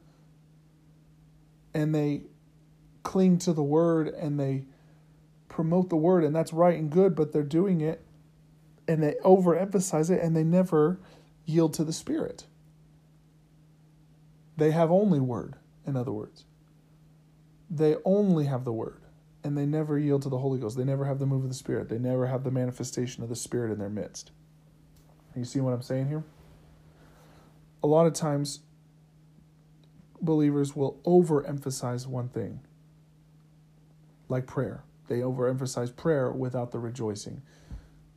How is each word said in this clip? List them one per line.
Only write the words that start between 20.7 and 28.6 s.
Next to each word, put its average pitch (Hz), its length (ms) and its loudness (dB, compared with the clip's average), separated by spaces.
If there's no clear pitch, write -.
They 123 80 -2
never 139 220 -2
have 139 120 -4
the 139 60 -4
move 135 180 0
of 131 60 -6
the 131 60 -8
Spirit. 120 340 -6
They 113 100 -6
never 127 280 0
have 127 180 -4
the 127 60 -2
manifestation 123 720 -6
of 117 80 -8
the 117 40 -6
Spirit 117 380 -4
in 101 60 -4
their 101 100 -8
midst. - 420 -10
You 123 120 -8
see 139 140 -4
what 131 120 -2
I'm 123 80 -4
saying 131 280 -4
here? 151 140 -4
A 156 40 0
lot 156 200 6
of 160 60 2
times, 143 480 -4